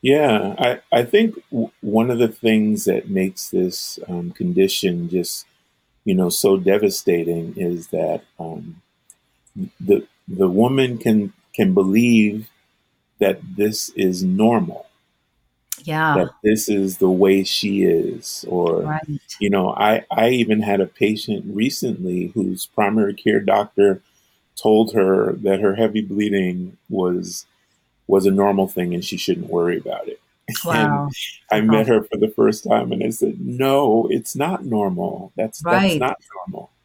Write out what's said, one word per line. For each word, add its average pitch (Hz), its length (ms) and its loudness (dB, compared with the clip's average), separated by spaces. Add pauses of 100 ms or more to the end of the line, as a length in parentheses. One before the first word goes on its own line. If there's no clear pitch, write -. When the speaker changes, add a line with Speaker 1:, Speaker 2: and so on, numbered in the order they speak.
Speaker 1:
Yeah, 123 560 2
I, 123 220 0 (120)
I 120 120 4
think 220 320 2 (140)
w-, 113 200 -2 (100)
one 110 300 2
of 120 80 0
the 120 100 4
things 107 580 2
that - 220 0
makes 95 420 -2
this, - 480 -4 (100)
um, 87 240 -8
condition 90 760 -2
just, 87 380 -4 (580)
you 101 100 0
know, 92 140 2
so 98 280 2
devastating 87 1000 0
is 87 320 -6
that, 80 340 -4 (160)
um, 82 440 -14 (1000)
the, - 260 2 (200)
the 95 220 0
woman 123 500 2
can, 107 340 2 (220)
can 98 200 2
believe 107 760 2 (720)
that 98 200 2 (160)
this 107 340 -2
is 92 340 -2
normal. 98 640 0 (1000)
Speaker 2:
Yeah. 156 320 0
Speaker 1:
That 90 140 2 (140)
this 107 240 2
is 98 300 -2
the 92 120 4
way 95 340 4
she 98 380 -2
is, 87 680 -2
or, 87 340 0
Speaker 2:
Right. 151 380 -8 (200)
Speaker 1:
you 101 100 0
know, 98 200 2
I, 107 400 0
I 117 200 2
even 110 320 2
had 101 180 0
a 92 60 2
patient 104 640 -4
recently 98 840 -4
whose 95 320 -4
primary 104 480 0
care 107 260 0
doctor 190 600 0 (600)
told 110 340 4
her 98 400 2
that 98 260 0
her 98 140 2
heavy 107 280 0
bleeding 95 760 -2 (120)
was, 90 580 -4 (600)
was 98 200 4
a 101 40 6
normal 98 380 4
thing 90 260 -4
and 87 100 -4
she - 120 -8
shouldn't 87 340 -4
worry 87 280 0
about - 300 -8
it. - 120 -14 (280)
<laughs> - 160 -8
Speaker 2:
Wow. 170 100 -2
Speaker 1:
And 143 400 0 (360)
I 107 100 2
Speaker 2:
That's 110 100 4
Speaker 1:
met 110 120 4
Speaker 2:
awesome. 120 120 4
Speaker 1:
her 107 100 2
for - 140 -8
the 107 100 2
first 110 360 0
time 117 280 0
and - 100 -4
I - 80 -2
said, - 300 -2
"No, 127 680 2
it's 123 260 -4
not 160 280 -2
normal. 92 720 -4
That's, 110 260 -6
that's 170 120 0 (100)
Speaker 2:
Right. 170 140 2
Speaker 1:
not 135 200 -2 (280)
normal." - 240 -14 (140)